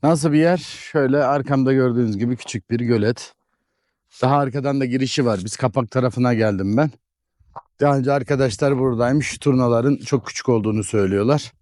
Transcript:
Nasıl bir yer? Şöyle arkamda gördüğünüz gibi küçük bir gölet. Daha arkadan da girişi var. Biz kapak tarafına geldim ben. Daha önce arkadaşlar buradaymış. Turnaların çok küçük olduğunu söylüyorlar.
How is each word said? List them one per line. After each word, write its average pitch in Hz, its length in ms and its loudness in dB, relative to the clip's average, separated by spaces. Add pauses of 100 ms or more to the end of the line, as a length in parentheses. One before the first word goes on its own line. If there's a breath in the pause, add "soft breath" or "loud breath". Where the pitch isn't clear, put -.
Nasıl 156 280 2
bir 151 80 4
yer? 170 180 4 (340)
Şöyle 143 320 2
arkamda 135 500 0
gördüğünüz 120 440 2
gibi 120 200 -2
küçük - 320 -12
bir 117 100 -2
gölet. 117 540 0 (880)
Daha 135 160 2
arkadan 139 420 -2
da 135 60 0
girişi 131 400 -2
var. 107 180 0
Biz 107 140 -10
kapak 123 340 -2
tarafına 123 420 0
geldim 104 440 0
ben. 151 140 2 (880)
Daha 143 180 2
önce 135 140 0
arkadaşlar 135 680 0
buradaymış. 127 580 0
Turnaların 127 600 2
çok - 300 -4
küçük - 220 -6
olduğunu 107 340 0
söylüyorlar. 104 800 0